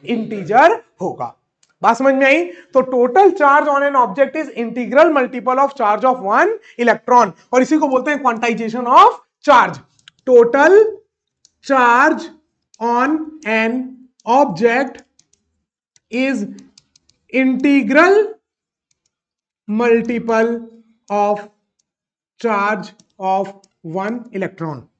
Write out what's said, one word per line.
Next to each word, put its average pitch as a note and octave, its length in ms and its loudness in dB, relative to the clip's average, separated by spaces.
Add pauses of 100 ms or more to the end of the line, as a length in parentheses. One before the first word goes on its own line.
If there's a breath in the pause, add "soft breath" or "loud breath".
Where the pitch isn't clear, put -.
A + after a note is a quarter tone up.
इंटीजर A3+ 680 0 (280)
होगा। D#3+ 240 -10 (560)
बात A#3 160 0
समझ C4+ 160 0
में C4+ 120 0
आई? D4+ 180 2 (300 loud breath)
तो C4 100 2
total B3+ 540 2
charge D4 320 2
on C#4 140 -2
an C#4+ 140 -2
object C4 380 -2
is D#4 220 -8
integral A#3+ 580 0
multiple B3+ 480 -2
of C#4 120 -2
charge G#3+ 300 -2
of B3+ 200 0
one C#4+ 280 0 (260 soft breath)
electron, A#3+ 520 2 (220 soft breath)
और B3+ 80 4
इसी C#4 160 0
को D4+ 100 0
बोलते B3+ 240 -2
हैं C#4+ 120 -4
quantization A#3 720 -4
of G#4+ 220 6 (280)
charge। G#3 340 2 (480)
Total C4 500 6 (880)
charge C4 600 2 (540)
on B3 360 -2 (380)
an A3+ 220 -2 (480)
object A#3 760 -2 (1120)
is B3 340 -4 (880)
integral C#4 840 2 (1500)
multiple A#3 840 0 (560)
of G#3 380 -2 (960)
charge G#3 520 -4 (340)
of F#3+ 260 -4 (420)
one A3 260 -8 (120)
electron। E3+ 520 -10 (140)